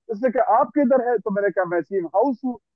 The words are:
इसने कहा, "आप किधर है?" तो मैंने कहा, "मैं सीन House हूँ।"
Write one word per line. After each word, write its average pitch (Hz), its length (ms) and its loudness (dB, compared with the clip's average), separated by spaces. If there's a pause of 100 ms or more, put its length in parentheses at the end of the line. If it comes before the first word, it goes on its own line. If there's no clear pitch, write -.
इसने 233 200 -2
कहा, 233 140 0
"आप 247 240 2
किधर 254 420 2
है?" 240 80 0
तो 202 140 -4
मैंने 202 180 0
कहा, 185 160 -2
"मैं 170 160 -2
सीन 185 240 -4
House 220 400 0
हूँ।" 247 140 -6 (160)